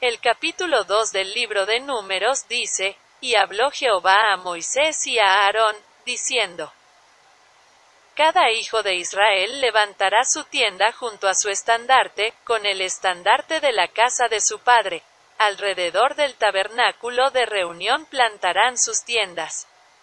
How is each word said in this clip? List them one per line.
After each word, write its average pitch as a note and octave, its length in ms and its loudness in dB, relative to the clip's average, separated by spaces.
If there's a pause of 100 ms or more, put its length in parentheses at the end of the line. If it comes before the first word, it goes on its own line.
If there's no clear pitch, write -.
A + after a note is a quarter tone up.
El B3 200 -2
capítulo D4 640 0
dos G#3+ 280 0
del F#3+ 220 -4
libro G#3 320 -2
de A3+ 140 0
Números A3 680 -2
dice, G3 480 -4 (240)
"Y B3 140 -2
habló G#3 360 0
Jehová G3+ 640 2
a F#3+ 60 2
Moisés F#3 680 -4
y B3 120 -2
a G3+ 260 4
Aarón, G#3+ 320 2 (300)
diciendo, G3+ 640 -4 (1400)
Cada D#4 380 4
hijo A3+ 320 -2
de F#3+ 100 0
Israel G3 680 0
levantará G#3 640 2
su D4 200 -4
tienda G#3+ 480 0
junto G#3 340 -8
a F#3+ 80 2
su - 140 -2
estandarte, A#3 840 0 (120)
con A3 200 -2
el G3 160 -2
estandarte F#3+ 800 0
de D4 140 0
la F#3 160 0
casa A#3+ 400 0
de A3 120 -2
su G#3 200 -4
padre. G3+ 420 2 (360)
Alrededor G3 760 0
del C#4 220 -2
tabernáculo A3+ 960 0
de B3+ 140 2
reunión G3+ 600 -2
plantarán A3+ 720 0
sus - 240 -2
tiendas". F3+ 640 -6 (360)